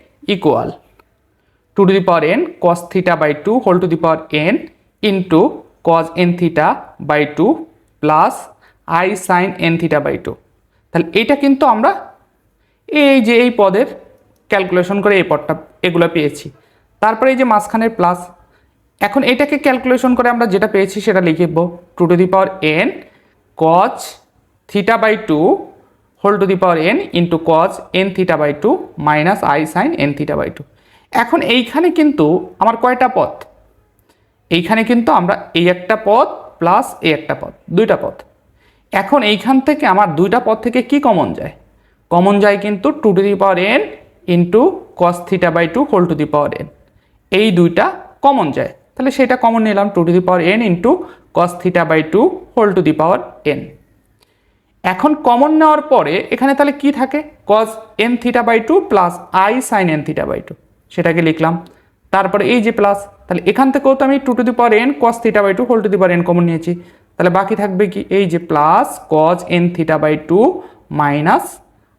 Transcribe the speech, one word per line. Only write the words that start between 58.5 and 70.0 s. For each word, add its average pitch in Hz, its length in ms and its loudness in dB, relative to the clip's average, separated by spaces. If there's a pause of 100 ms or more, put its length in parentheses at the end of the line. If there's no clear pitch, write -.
two 359 120 4 (100)
plus 180 240 2 (360)
I 226 40 0 (160)
sin 196 180 0 (120)
n - 80 -8
theta - 240 -4
by - 160 -4
two, - 100 -18 (360)
সেটাকে 170 360 0
লিখলাম। 160 240 0 (600)
তারপরে 196 300 0 (100)
এই 247 120 2
যে 226 140 0
প্লাস, 202 200 2 (260)
তাহলে 180 160 -4 (100)
এখান 254 220 2
থেকেও 277 260 2
তো 262 80 2
আমি 277 180 2
two 247 120 0
to 247 100 0
the 240 120 -2
power 233 140 4 (140)
n - 20 0 (120)
cos 233 220 2
theta 208 220 2
by 196 120 2
two 254 120 -2
whole 226 160 2
to 208 80 0
the 190 80 0
power 175 180 2
n - 80 0
কমন 175 220 2
নিয়েছি। 165 220 -4 (440)
তাহলে 175 240 0
বাকি 196 220 -2
থাকবে 196 220 0 (100)
কি? 202 80 -8 (160)
এই 196 160 2
যে 170 60 -2 (100)
প্লাস 160 380 2 (240)
cos 160 280 2 (220)
n - 20 2 (120)
theta 160 280 0